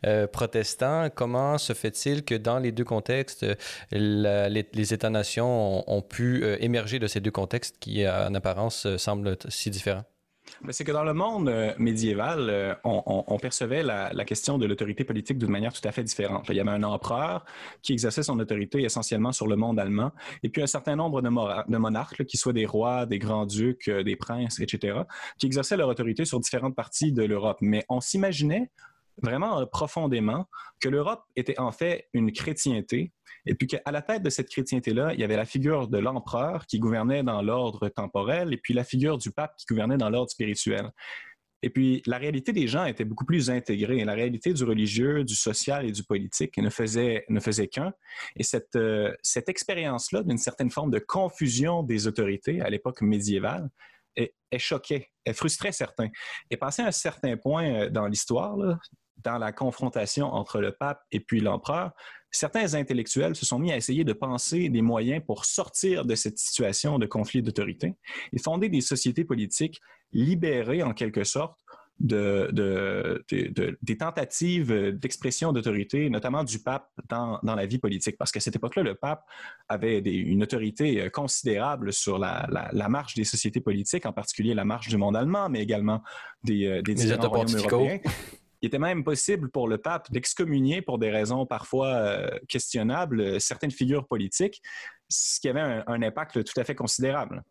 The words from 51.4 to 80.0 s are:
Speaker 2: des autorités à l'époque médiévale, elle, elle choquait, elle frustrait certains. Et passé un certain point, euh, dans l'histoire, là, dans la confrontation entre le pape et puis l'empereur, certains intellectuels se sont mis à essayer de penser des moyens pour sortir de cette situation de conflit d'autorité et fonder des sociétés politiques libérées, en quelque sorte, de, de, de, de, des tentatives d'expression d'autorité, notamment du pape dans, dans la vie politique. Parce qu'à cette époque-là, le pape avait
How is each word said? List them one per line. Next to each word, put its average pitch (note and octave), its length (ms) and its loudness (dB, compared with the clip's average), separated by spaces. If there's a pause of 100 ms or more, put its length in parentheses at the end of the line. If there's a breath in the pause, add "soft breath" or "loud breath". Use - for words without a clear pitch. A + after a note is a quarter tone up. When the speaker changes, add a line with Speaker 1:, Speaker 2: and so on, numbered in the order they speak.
Speaker 2:
des A2+ 240 0
autorités A2 540 0
à - 100 0
l'époque G#2+ 320 -2
médiévale, G#2 680 2 (440 loud breath)
elle, A#2 160 -2 (200)
elle B2+ 100 -2
choquait, C#3 480 -2 (160)
elle A#2 100 -2
frustrait - 380 -2
certains. A2+ 380 -4 (400 loud breath)
Et A#2 60 -6
passé C#3+ 260 -2
un G#3+ 100 2
certain C#3 440 -2
point, D3+ 280 0
euh, G#2+ 260 2
dans G#2 160 0
l'histoire, D3 500 0
là, F#3 220 2 (460)
dans A#2 140 -2
la A2 140 -2
confrontation B2+ 800 0
entre G#2+ 280 -2
le G2+ 120 0
pape C#3+ 280 -6 (120)
et A2 80 0
puis - 200 0
l'empereur, C#3+ 520 0 (400 loud breath)
certains E3 420 0
intellectuels C#3 600 0
se - 100 -2
sont B2 140 2
mis E3+ 100 2
à D3 60 0
essayer C3 260 0
de C#3 100 2
penser C3+ 560 0
des A#2+ 140 4
moyens A#2 420 2
pour - 200 -4
sortir F#3 600 0
de A#2 120 2
cette G#2+ 220 -2
situation - 600 0
de A2 80 2
conflit A2 340 0
d'autorité G2+ 540 -2 (380 loud breath)
et - 80 -2
fonder F3 280 0
des D#3+ 120 2
sociétés B2+ 440 0
politiques A#2+ 560 -2 (320 soft breath)
libérées, C#3+ 680 2
en B2+ 100 0
quelque G#2 300 -2
sorte, C#3+ 380 -2 (400 loud breath)
de, G2+ 520 2
de, G2 800 0
de, F2+ 180 0
de, F#2 320 -2
des A2+ 160 2
tentatives E3 760 0 (260)
d'expression C3+ 540 0
d'autorité, A#2+ 580 2
notamment B2+ 320 0
du A2+ 160 -4
pape C3 320 -4 (180)
dans, A#2 360 -2
dans A2 100 2
la G2+ 120 0
vie A#2 120 0
politique. G2 400 -2
Parce - 140 -2
qu'à G2+ 80 -4
cette - 160 -2
époque-là, B2 260 0
le G#2+ 140 0
pape D3 280 -4 (440 loud breath)
avait A2 320 2